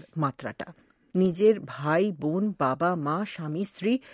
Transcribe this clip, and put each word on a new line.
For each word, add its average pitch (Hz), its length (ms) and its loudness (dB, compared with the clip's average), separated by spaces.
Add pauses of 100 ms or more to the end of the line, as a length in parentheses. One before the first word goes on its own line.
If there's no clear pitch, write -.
(180)
মাত্রাটা। - 480 -4 (500)
নিজের 190 440 4
ভাই, 156 520 0
বোন, 170 480 -2
বাবা, 156 360 2
মা, 160 300 -2
স্বামী, 165 400 -6
স্ত্রী, 233 340 0 (140)